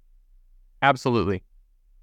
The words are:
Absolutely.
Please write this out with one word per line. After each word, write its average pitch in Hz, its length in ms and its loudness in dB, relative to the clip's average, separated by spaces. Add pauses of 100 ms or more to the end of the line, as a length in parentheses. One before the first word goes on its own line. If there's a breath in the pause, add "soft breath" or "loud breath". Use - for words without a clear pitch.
(840)
Absolutely. 117 600 0 (600)